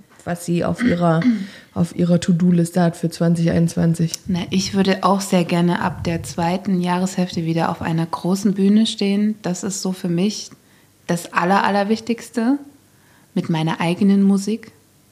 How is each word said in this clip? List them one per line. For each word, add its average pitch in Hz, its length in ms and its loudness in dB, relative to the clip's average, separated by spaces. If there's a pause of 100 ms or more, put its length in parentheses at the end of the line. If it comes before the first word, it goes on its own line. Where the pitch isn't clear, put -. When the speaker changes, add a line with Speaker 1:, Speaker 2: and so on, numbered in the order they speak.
(240)
Speaker 1:
was 175 220 -8
sie 170 200 0
auf 170 180 -2
ihrer, 175 380 2 (260)
<clears throat> - 260 -20
auf 175 220 -2
ihrer 175 240 2
To-Do-Liste 175 600 2
hat 170 140 2
für 165 140 -4
zwanzig 170 400 0
einundzwanzig. 165 640 0 (140)
Speaker 2:
Na, 175 140 -2 (100)
ich 190 240 -2
würde 190 280 2
auch 196 180 2
sehr 180 240 0
gerne 175 360 0
ab - 220 -4
der 165 200 -4
zweiten 180 560 -2
Jahreshälfte 180 680 -2
wieder 165 240 0
auf - 120 -6
einer 165 240 0
großen 190 480 -2
Bühne 202 320 4
stehen. 208 560 -2
Das 180 220 -6
ist - 180 -6
so 185 120 -4
für 185 160 -6
mich 185 420 -2 (560)
das 170 260 -4
Aller-, 180 300 2
Allerwichtigste. 220 960 -2 (760)
Mit 175 160 -2
meiner 160 320 0
eigenen 196 420 4
Musik. 196 480 0 (400)